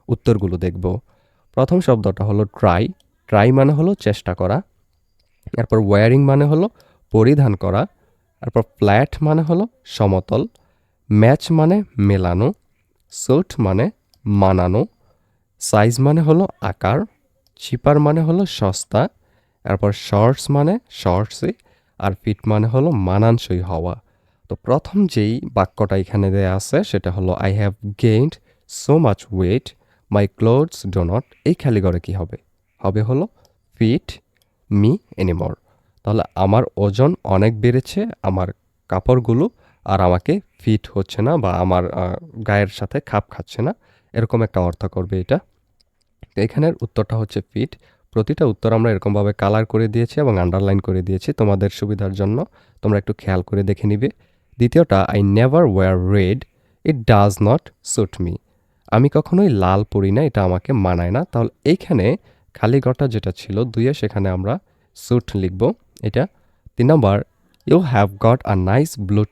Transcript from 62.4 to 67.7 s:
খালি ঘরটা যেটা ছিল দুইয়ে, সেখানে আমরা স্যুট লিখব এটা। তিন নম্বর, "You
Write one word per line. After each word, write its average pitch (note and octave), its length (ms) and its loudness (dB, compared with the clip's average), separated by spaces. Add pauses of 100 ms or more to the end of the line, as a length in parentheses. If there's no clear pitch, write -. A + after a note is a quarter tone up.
খালি B2 260 0
ঘরটা C3 280 -2
যেটা G#2+ 280 -4
ছিল G2+ 280 -4
দুইয়ে, B2 300 -2
সেখানে G#2 340 -4
আমরা F#2+ 300 -4 (360)
স্যুট - 400 -4
লিখব F#2+ 380 -2 (300)
এটা। A#2+ 240 -2 (500)
তিন B2 140 2
নম্বর, G#2+ 320 2 (460)
"You E3 100 4